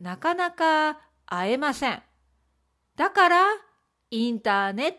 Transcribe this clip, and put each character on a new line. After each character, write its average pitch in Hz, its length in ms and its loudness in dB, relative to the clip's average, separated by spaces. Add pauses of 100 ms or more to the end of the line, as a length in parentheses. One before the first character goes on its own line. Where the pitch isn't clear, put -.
な 180 160 -10
か 339 180 -2
な 359 160 -4
か 311 500 0 (260)
会 185 260 -2
え 262 40 0
ま 285 180 -2
せ 262 160 -4
ん。 - 120 -8 (920)
だ 370 140 0
か 381 180 4
ら、 359 180 4 (640)
イ 233 200 -2
ン 226 100 -4
タ 196 280 0
ー 196 40 -6
ネ 240 160 -2
ッ - 100 -6